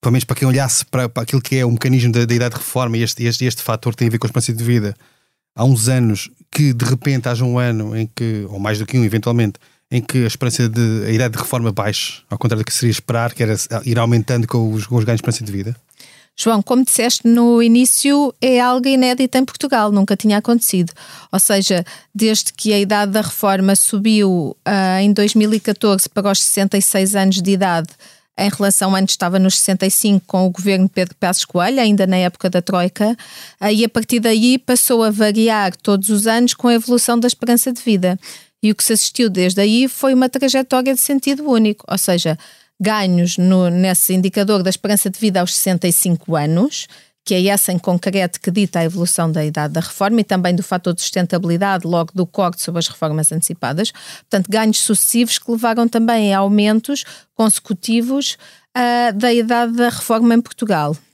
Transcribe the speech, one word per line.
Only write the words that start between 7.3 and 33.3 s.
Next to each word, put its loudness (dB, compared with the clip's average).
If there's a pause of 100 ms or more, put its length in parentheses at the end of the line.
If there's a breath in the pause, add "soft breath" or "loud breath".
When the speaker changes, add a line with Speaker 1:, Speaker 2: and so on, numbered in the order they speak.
Speaker 1:
um 0
ano -2
em -4
que, -4
ou -12
mais -2
do -6
que -2
um 4
eventualmente, 0 (300 soft breath)
em 0
que -2
a 0
esperança -2
de, 0
a -2
idade 0
de -6
reforma -4
baixe, -6
ao -8
contrário -2
do -10
que -6
seria 0
esperar, -4
que -4
era 0 (300)
ir 0
aumentando 0
com 0
os, -4
com -2
os 2
ganhos 0
de -4
esperança -4
de -10
vida? -8 (580 soft breath)
Speaker 2:
João, 0
como 2
disseste 0
no 4
início, 2
é 2
algo 0
inédito 2
em 2
Portugal, 0
nunca 2
tinha 2
acontecido. 0 (400 loud breath)
Ou -2
seja, 0 (280 loud breath)
desde 0
que -2
a 2
idade 0
da 0
reforma 0
subiu, 2
ah, 0
em 4
dois 2
mil 4
e 0
catorze 0
para -2
os 0
sessenta 0
e 0
seis 0
anos 2
de 0
idade, 0 (480 soft breath)
em 0
relação 0
antes 0
estava -2
nos 2
sessenta -2
e 2
cinco 2
com 0
o 2
governo 0
Pedro -4
Passos -2
Coelho, 0
ainda 2
na 2
época -2
da 0
Troika, 0 (460 loud breath)